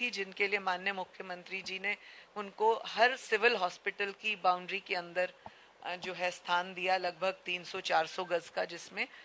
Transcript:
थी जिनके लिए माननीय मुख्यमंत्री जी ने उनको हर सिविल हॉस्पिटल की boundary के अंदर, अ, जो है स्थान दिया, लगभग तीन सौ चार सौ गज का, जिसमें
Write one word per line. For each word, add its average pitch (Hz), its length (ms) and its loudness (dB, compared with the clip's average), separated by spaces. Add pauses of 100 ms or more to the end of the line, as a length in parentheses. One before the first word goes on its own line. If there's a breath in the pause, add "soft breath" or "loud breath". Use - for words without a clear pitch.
थी 247 80 0
जिनके 196 380 -2
लिए 202 120 0
माननीय 190 340 0
मुख्यमंत्री 185 680 -8
जी 185 180 -8
ने 196 180 -2 (380 soft breath)
उनको 208 520 2
हर 247 300 6
सिविल 226 380 4
हॉस्पिटल 196 560 -2
की 214 240 -4
boundary 180 440 2
के 190 160 -4
अंदर, 180 380 -2 (500 soft breath)
अ, 175 120 -4
जो 180 180 -8
है 175 180 0
स्थान 180 420 0
दिया, 185 240 2
लगभग 180 340 0
तीन 180 320 -6
सौ 185 160 -8
चार 160 280 2
सौ - 160 -4
गज 170 260 -2
का, 185 160 -2
जिसमें 180 420 -6 (180 soft breath)